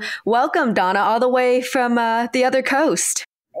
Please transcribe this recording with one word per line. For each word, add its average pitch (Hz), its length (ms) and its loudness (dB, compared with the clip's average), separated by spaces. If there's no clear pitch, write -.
welcome, 254 500 0
Donna, 190 260 0
all 208 180 2
the 254 100 2
way 254 320 2
from, 247 380 0
uh, 233 340 0
the 254 120 2
other 262 180 2
coast. 277 640 -2